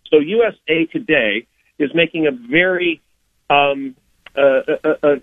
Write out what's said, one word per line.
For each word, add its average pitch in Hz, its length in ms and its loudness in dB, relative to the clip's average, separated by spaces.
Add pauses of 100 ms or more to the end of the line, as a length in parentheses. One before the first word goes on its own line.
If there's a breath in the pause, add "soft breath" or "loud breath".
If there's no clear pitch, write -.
(100)
So 156 80 6
U 202 260 0
S 190 100 -4 (140)
A 160 180 0
Today 120 600 -2 (320)
is 143 160 -2
making 165 320 0
a 143 60 0
very, 170 680 -2 (500)
um, 139 440 0 (400)
a, 139 80 -2
a, 139 480 0 (120)
a, 147 100 4 (100)